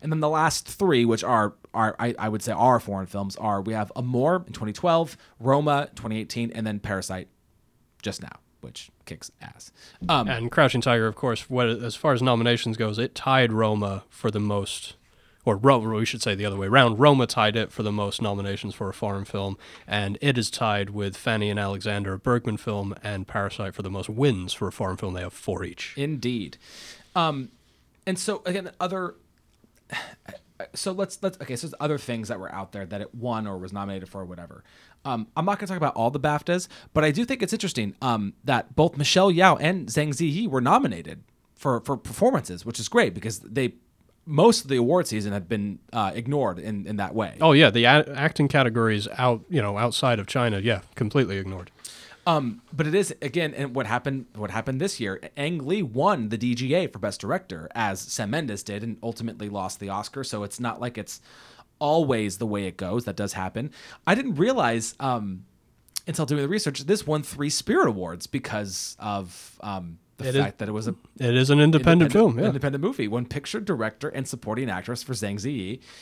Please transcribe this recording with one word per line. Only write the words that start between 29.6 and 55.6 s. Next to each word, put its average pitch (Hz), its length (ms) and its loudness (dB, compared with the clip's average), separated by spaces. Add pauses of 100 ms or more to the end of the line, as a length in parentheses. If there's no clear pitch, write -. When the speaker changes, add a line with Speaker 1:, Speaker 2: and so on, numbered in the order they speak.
Speaker 1:
<sighs> - 20 -6 (800)
so - 160 -4
let's, 190 320 -4
let's, 190 180 -4
okay, 131 140 -8
so 156 140 -6
there's 135 100 -12
other 151 200 0
things 117 300 -6
that 110 120 -6
were 95 120 -10
out 95 200 -10
there 101 120 -10
that 98 160 -8
it - 140 -10
won 113 320 -4
or 98 120 -6
was 92 140 -10
nominated 98 360 -6
for 98 140 -12
or - 20 -12
whatever. 87 400 -16 (400)
Um, 117 220 -4 (100)
I'm 156 80 0
not 202 140 0
gonna 208 80 -8
talk 185 100 -4
about 156 200 0
all 117 160 2
the 143 80 -4
baftas, 151 480 0 (260)
but 156 80 4
I 156 80 6
do 175 140 0
think 247 180 -2
it's 185 100 -2
interesting, 123 500 -2
um, 110 320 0 (100)
that 131 320 0
both 160 200 6
Michelle 185 360 6
Yeoh 175 280 8
and 160 280 0
Zhang 151 220 0
Ziyi 160 380 0
were 135 120 2
nominated 131 640 2 (320)
for, 123 240 0
for 139 160 -4
performances, 113 680 0
which 117 140 -8
is 110 100 -6
great 202 240 4
because 101 280 -8
they, 123 340 -2 (520)
most 170 360 6
of 139 60 -10
the 135 80 2
award 139 320 4
season 104 240 -2
had 95 160 -4
been, 104 320 -2 (120)
uh, 104 220 0
ignored 117 460 -2
in, 101 260 -8
in 107 120 -6
that 98 180 -4
way. 104 240 -2
Speaker 2:
Oh 160 100 8
yeah, 143 200 10
the 101 140 4
a-, 151 300 6
acting 143 320 2
categories 113 600 2 (100)
out, 123 300 2
you 165 120 0
know, 101 160 0
outside 117 440 2
of 98 80 -8
China, 117 320 0
yeah, 101 220 0 (120)
completely 110 420 0
ignored. 95 360 -8 (520)
Speaker 1:
Um, 135 380 0 (100)
but 151 140 -2
it 156 80 0
is, 196 260 2
again, 151 340 -2
and 139 200 -6
what 127 120 -2
happened, 123 400 -2 (100)
what 104 160 -6
happened 131 280 -4
this 190 200 -4
year, 98 200 -4 (160)
Ang 147 300 -4